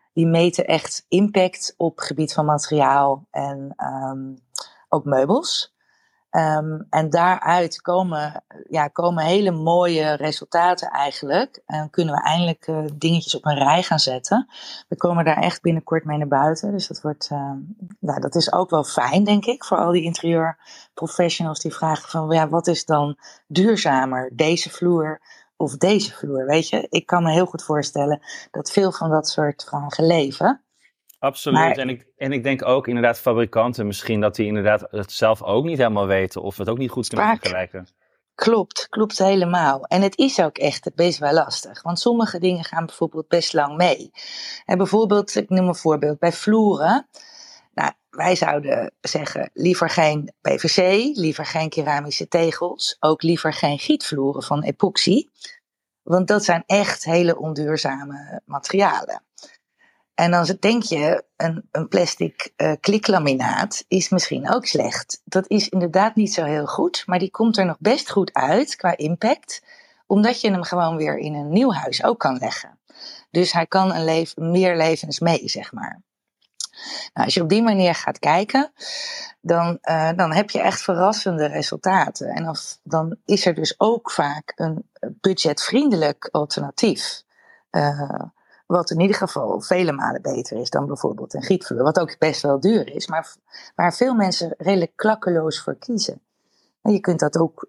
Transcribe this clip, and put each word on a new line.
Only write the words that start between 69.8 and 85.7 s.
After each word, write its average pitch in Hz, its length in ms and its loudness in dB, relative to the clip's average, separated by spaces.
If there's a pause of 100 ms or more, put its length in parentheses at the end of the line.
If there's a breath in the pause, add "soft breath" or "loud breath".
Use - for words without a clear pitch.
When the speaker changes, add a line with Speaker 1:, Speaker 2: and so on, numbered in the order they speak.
Speaker 1:
omdat 208 340 4
je 208 100 2
hem 180 120 0
gewoon 170 340 0
weer 151 220 -2
in 151 160 -6
een 147 140 -6
nieuw 220 240 4
huis 143 320 -4
ook 226 140 2
kan 135 200 0
leggen. - 400 -8 (520 loud breath)
Dus 175 220 2
hij 170 140 0
kan 190 280 2
een 165 100 -2
leef-, 160 320 0
meer 175 400 2
levens 160 440 0
mee, 165 280 2
zeg - 240 -8
maar. - 300 -12 (1080 loud breath)
Nou, - 140 -2
als - 80 -2
je 180 80 2
op 160 60 0
die 208 140 4
manier 190 320 4
gaat - 240 -4
kijken, 208 540 2 (680 loud breath)
dan, 170 400 0
eh, 160 360 0
dan 175 160 2
heb 202 180 2
je - 100 -2
echt - 220 0
verrassende 180 640 0
resultaten. 156 800 -2
En - 160 -4
dan, 160 120 -6 (260)
dan 165 420 -2
is 202 220 2
er 175 80 4
dus 156 260 -4
ook 226 300 2
vaak 151 440 -2
een 160 360 -4 (300)
budgetvriendelijk 180 1080 0